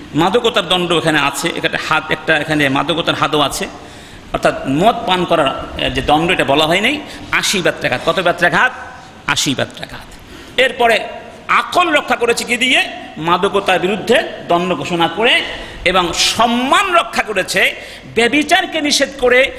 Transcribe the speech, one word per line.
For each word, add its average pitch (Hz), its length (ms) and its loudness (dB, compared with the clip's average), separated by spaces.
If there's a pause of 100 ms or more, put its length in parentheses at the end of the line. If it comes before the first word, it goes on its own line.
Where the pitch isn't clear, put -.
(160)
মাদকতার 202 540 2
দণ্ড 180 220 0
এখানে 156 280 2
আছে, 139 320 -2 (120)
একটা 160 140 -2 (120)
হাত, 156 220 0
একটা 160 260 0
এখানে 147 320 0
মাদকতার 151 460 0
হাতও 151 240 0
আছে, 143 280 -2 (680)
অর্থাৎ - 340 0
মদ 175 280 4 (100)
পান 185 200 0
করার, 156 580 0
এ, 139 60 0
যে 131 120 -2
দণ্ড, 156 300 2
এটা 165 120 2
বলা 143 240 2
হয় 180 140 2
নাই। 285 180 0 (320)
আশি 175 300 0
বেত্রাঘাত, 143 440 0
কত 165 140 2
বেত্রাঘাত? 175 520 2 (560)
আশি 139 280 2
বেত্রাঘাত। - 600 -8 (440)
এরপরে 240 400 2 (480)
আকল 330 420 2
রক্ষা 277 260 0
করেছে 233 280 0
কি 220 140 -2
দিয়ে? 262 240 2 (360)
মাদকতার 185 640 2
বিরুদ্ধে 202 440 2 (240)
দণ্ড 175 280 2
ঘোষণা 165 320 0
করে, 233 340 2 (440)
এবং 175 280 2
সম্মান 254 800 2
রক্ষা 311 300 0
করেছে 202 520 0 (400)
ব্যভিচারকে 311 680 2
নিষেধ 285 280 2 (100)
করে 247 400 4